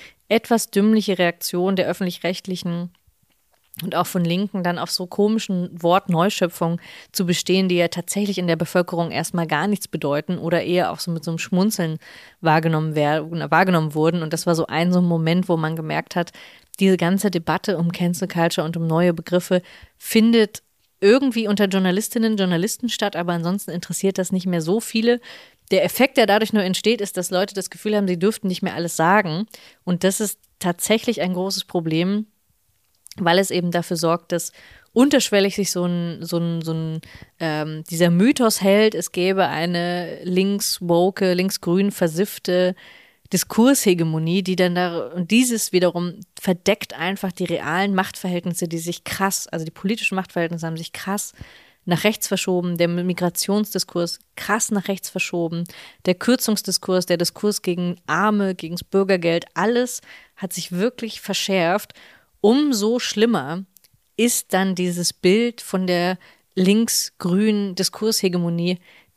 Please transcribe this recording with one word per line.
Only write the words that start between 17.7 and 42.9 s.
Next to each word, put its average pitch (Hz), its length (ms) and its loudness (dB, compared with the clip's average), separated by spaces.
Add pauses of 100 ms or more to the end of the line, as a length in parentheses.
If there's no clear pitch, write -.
um 170 140 0
Cancel 175 380 -2
Culture 170 360 0
und 165 120 -4
um 165 100 -2
neue 170 260 4
Begriffe 180 480 0 (360)
findet 226 680 2 (380)
irgendwie 226 480 4
unter 208 160 2
Journalistinnen 196 680 2
und 214 80 0
Journalisten 185 480 0
statt, 208 300 -2
aber 175 160 -2
ansonsten 175 380 -2
interessiert 180 460 -2
das 185 140 -2
nicht 185 160 -2
mehr 175 140 0
so 175 180 0
viele. 233 400 0 (500)
Der 185 140 4
Effekt, 240 320 2
der 226 120 6
dadurch 208 260 2
nur 214 100 2
entsteht, 202 380 0
ist, 196 160 -6
dass 180 120 -4
Leute 190 240 0
das 190 160 -6
Gefühl 214 280 -4
haben, 202 100 2
sie 180 100 0
dürften 196 300 0
nicht 185 140 -4
mehr 185 120 -2
alles 170 220 -6
sagen. 185 520 2 (360)
Und 180 220 0
das 196 160 0
ist - 180 -4 (200)
tatsächlich 214 600 0
ein 180 140 -2
großes 190 320 -4
Problem, 175 600 -2 (920)
weil 175 220 4
es 196 100 -2
eben 175 220 -2
dafür 175 240 -4
sorgt, 165 380 -2
dass - 180 -6 (400)
unterschwellig 226 640 2
sich 196 160 -2
so 175 140 -2
ein, 170 360 -4
so 165 160 -4
ein, 170 240 -2
so 160 120 -4
ein, 160 260 -4 (400)
ähm, 156 500 -4
dieser 170 200 4
Mythos 220 520 4
hält, 208 320 4
es 170 200 -6
gäbe 185 340 2
eine 175 760 -4
links-woke, 185 1120 0
links-grün 190 580 0
versiffte 180 840 0 (560)